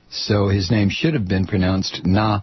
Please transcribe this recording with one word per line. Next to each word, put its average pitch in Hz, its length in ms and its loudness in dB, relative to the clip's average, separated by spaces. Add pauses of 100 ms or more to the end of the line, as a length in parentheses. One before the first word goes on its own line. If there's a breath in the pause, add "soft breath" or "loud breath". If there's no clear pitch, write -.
(100)
So 104 380 0
his 98 220 0
name 104 200 2
should 160 240 0
have 110 140 -2
been 95 180 0
pronounced 95 580 -2
Na 107 380 2